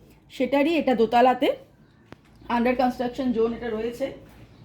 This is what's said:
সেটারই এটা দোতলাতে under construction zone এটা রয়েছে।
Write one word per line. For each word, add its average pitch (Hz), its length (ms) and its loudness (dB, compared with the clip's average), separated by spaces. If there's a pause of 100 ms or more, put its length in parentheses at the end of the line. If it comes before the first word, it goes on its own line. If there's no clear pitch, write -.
(300)
সেটারই 285 460 0
এটা 262 200 2
দোতলাতে 247 600 2 (960)
under 240 260 0
construction 247 640 -2
zone 226 160 0
এটা 226 160 -8
রয়েছে। 226 420 -6 (540)